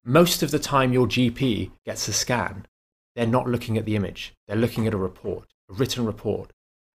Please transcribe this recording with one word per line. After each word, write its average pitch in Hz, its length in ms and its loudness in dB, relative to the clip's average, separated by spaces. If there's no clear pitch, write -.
Most 170 380 4
of 143 100 0
the 151 60 2
time 131 340 2
your 123 140 4
G 123 240 2
P 113 400 -2
gets - 240 -6
a 110 40 -4
scan. 101 540 -2
They're 117 120 0
not 127 220 2
looking 117 280 -2
at 110 80 -2
the 107 120 0
image. - 380 -6
They're 101 100 -4
looking 113 300 0
at 107 80 0
a 98 40 -2
report, - 540 -6
a 98 60 -18
written 123 320 -2
report. 104 460 -4